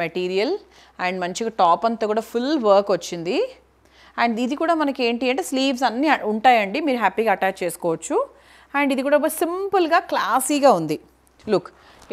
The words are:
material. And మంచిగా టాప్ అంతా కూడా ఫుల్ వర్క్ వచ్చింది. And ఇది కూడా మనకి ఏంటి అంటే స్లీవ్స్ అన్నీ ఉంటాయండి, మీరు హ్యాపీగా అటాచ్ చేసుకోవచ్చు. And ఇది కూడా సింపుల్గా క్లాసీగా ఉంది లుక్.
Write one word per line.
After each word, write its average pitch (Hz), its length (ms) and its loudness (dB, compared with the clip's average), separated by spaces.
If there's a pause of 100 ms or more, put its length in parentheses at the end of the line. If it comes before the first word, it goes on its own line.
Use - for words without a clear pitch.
material. 185 480 -2 (540)
And 180 180 -2
మంచిగా 190 280 -6 (100)
టాప్ 175 280 4
అంతా 226 220 -2
కూడా 214 120 -2 (100)
ఫుల్ 247 200 -2 (140)
వర్క్ 202 300 6
వచ్చింది. 175 420 -4 (840)
And 233 220 0
ఇది 262 160 -4
కూడా 330 200 2
మనకి 277 260 -2
ఏంటి 240 260 -2
అంటే 349 160 -2
స్లీవ్స్ 269 400 0
అన్నీ 254 200 0 (240)
ఉంటాయండి, 220 540 2
మీరు 254 160 0
హ్యాపీగా 208 340 2
అటాచ్ 190 260 -2
చేసుకోవచ్చు. 170 540 -4 (600)
And 285 160 2
ఇది 269 120 -2
కూడా 285 120 4 (240)
సింపుల్గా 359 580 0 (120)
క్లాసీగా 262 580 2 (100)
ఉంది 156 180 -4 (560)
లుక్. 180 160 0 (440)